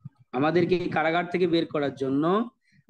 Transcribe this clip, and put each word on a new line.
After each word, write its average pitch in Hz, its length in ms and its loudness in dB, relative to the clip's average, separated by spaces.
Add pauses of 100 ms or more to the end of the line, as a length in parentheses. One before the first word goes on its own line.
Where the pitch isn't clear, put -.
(320)
আমাদেরকে 170 440 2 (180)
কারাগার 165 360 0
থেকে 180 160 0
বের 165 200 2
করার 143 280 -2
জন্য। 135 300 -2 (640)